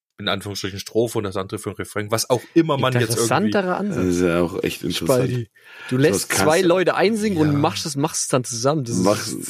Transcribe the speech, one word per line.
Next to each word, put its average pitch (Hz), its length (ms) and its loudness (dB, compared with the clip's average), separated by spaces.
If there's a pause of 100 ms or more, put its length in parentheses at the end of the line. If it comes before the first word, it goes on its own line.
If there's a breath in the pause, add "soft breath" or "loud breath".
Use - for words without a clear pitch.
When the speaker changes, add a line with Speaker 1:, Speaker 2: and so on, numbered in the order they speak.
(200)
Speaker 1:
in 101 80 -4
Anführungsstrichen 98 520 -6
Strophe 117 380 -2
und 104 60 -2
das 98 120 -8
andere 98 240 -6
für 104 100 -6
ein 95 60 -10
Refrain, 104 340 -8
was 113 180 -2
auch 123 140 0 (120)
immer 160 220 4
man 127 180 0
jetzt 120 80 2 (140)
irgendwie 113 60 0
Speaker 2:
Interessanterer 180 560 0
Ansatz. 202 260 -4
Speaker 3:
Das 90 120 2
ist 87 60 0
ja 87 180 2
auch 87 240 0
echt - 180 -4
interessant. 85 260 -2
Speaker 2:
Spaldi, 123 400 0 (420 loud breath)
du 127 60 0
lässt 147 260 4
Speaker 3:
Sowas - 60 -8
kannst 110 160 0
Speaker 2:
zwei 165 180 4
Speaker 3:
du 180 60 4
Speaker 2:
Leute 170 280 4
einsingen 202 420 2
und 151 140 4
Speaker 1:
Ja. 143 60 2
Speaker 2:
machst 160 280 0
es, 147 80 -6
machst 139 280 -2
es - 60 -4
dann 127 140 2
zusammen. 131 420 -2
Das 117 120 -2
ist, 90 80 2
Speaker 3:
Mach's 107 340 2
Speaker 2:
das - 120 -10